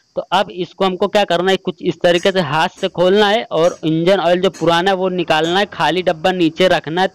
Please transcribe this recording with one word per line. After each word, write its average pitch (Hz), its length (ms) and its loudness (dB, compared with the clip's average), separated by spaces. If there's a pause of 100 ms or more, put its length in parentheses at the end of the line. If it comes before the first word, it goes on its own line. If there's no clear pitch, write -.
(160)
तो - 160 -6
अब 185 220 0
इसको 180 320 -6
हमको 185 220 -2
क्या 202 180 0
करना 175 260 0
है, 190 80 2
कुछ - 220 -10
इस - 200 -4
तरीके 175 300 2
से 185 100 0
हाथ 156 300 -2
से - 180 -6
खोलना 196 380 2
है 208 240 0
और 165 340 0
इंजन 165 340 2
ऑयल 175 220 0
जो 190 100 2
पुराना 170 400 0
है 190 60 0
वो 185 140 -2
निकालना 170 480 0
है, 208 140 0
खाली 170 300 -2
डब्बा 175 300 0
नीचे 180 340 2
रखना 170 340 -2
है, 190 140 0